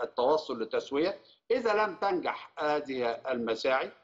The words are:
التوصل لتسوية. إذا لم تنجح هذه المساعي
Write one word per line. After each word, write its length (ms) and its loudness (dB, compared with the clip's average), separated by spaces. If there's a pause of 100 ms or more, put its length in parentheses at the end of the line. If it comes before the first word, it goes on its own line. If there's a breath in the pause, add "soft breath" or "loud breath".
التوصل 580 0
لتسوية. 580 -2 (320 loud breath)
إذا 340 2
لم 100 -6
تنجح 640 -2
هذه 460 0
المساعي 840 0 (120)